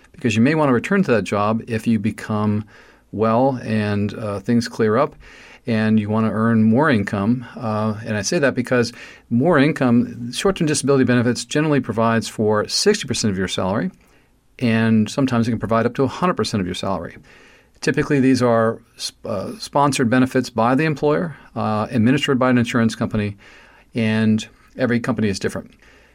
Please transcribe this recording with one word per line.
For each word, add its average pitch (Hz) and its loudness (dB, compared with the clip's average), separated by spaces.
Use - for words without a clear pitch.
because 113 -2
you 113 4
may 143 4
want 151 2
to 127 4
return 151 0
to 135 -2
that 107 2
job 107 -2
if 113 -4
you 113 4
become 107 -2
well 113 0
and, 104 -2
uh, 101 -8
things 120 0
clear 110 0
up 147 -2
and 110 2
you 104 -2
want 110 0
to 107 -2
earn 110 2
more 120 4
income. 104 0
Uh, 107 -4
and 110 -4
I 104 -2
say 175 -4
that 139 2
because 120 0
more 143 4
income, 123 0
short-term 190 -2
disability 139 2
benefits 120 0
generally 151 0
provides 113 0
for 107 0
sixty - 0
percent 113 -2
of 92 -4
your 92 -2
salary, 107 -2
and 113 2
sometimes 123 0
it 123 0
can 107 -2
provide 113 0
up 117 -4
to 139 0
a 131 2
hundred 180 -2
percent 110 -2
of 90 -4
your 90 -6
salary. 85 -6
Typically, 147 0
these 127 4
are 113 2
sp-, - -14
uh, 107 -8
sponsored 143 0
benefits 127 2
by 117 2
the 143 0
employer, 156 -2
uh, 107 -2
administered 131 2
by 127 2
an 123 4
insurance 113 0
company, 104 -4
and 110 0
every 120 0
company 110 -2
is 98 -4
different. - -6